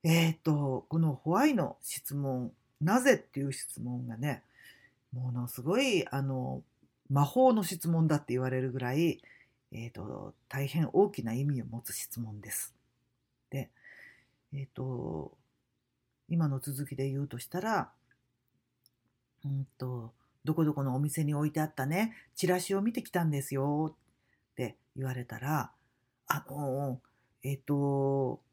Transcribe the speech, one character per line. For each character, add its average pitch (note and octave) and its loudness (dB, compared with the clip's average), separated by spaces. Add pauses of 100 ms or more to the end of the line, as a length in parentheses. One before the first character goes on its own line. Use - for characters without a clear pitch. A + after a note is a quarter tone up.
え E3 6
ー D#3+ -4
と、 C#3+ 2
こ E3 0
の D#3 2
「Why?」 A#3+ 4
の - 0
質 - -8
問、 C3 -4 (280)
「な G3 4
ぜ？」 B3+ 8
っ - -6
て - -8
い C#3 -2
う C#3 -2
質 - -10
問 B2 -4
が A#2 -8
ね、 C3+ -4 (720)
も B2 -4
の A#2+ -4
す - -12
ご F3+ 0
い、 A#3+ 2
あ C3+ -2
の、 C3 -4 (460)
魔 C#3+ 4
法 B3+ 6
の A3 2
質 E3+ -4
問 D#3+ 4
だ D3+ 4
っ - 0
て B2 -2
言 B2+ 0
わ B2+ 0
れ B2+ 0
る C3 -2
ぐ B2+ -4
ら B2 -2
い、 D#3+ 2 (500)
え A2+ -8
ー A#2 -12
と、 G#1+ -10 (140)
大 C#3 -4
変 D#3 0
大 G3+ 6
き C3 -6
な A2+ -4
意 C3 0
味 C#3 0
を - -8
持 A#2 -8
つ - -10
質 - -10
問 G#2 -8
で G2 -14
す。 - -8 (760)
で、 C#3 -6 (840)
え C#3 -6
ー - -14
と、 B2 -6 (920)
今 E3 2
の C3+ 0
続 C#3+ -6
き B2+ -8
で C3+ 0
言 C3+ -2
う C#3+ -4
と A#2+ -8
し - -10
た - -4
ら、 A3 0 (1500)
う C#3 -4
ん C3+ -2 (120)
と、 B2 -6 (320)
「ど D#3 2
こ D#3+ 4
ど D3+ 4
こ C#3 -2
の C3 0
お C3 0
店 D3+ 0
に D3 2
置 D3 2
い D3+ -2
て D#3+ 0
あ D#3 2
っ D#3 -6
た C3+ -2
ね、 G3 0 (200)
チ F3+ 0
ラ F3+ 4
シ G3 -2
を G3 2
見 A3+ 0
て - -4
き - -14
た F#3 2
ん D#3+ 4
で C#3+ 0
す C#3 -6
よ」 D3 0 (580)
っ - -20
て - -4 (200)
言 C3 -4
わ B2+ -4
れ B2 -8
た A2+ -10
ら、 C#3+ -2 (560)
あ D3 -2
の、 C#3 -4 (420)
え C#3 -4
ー C3+ -6
と C#3 0 (120)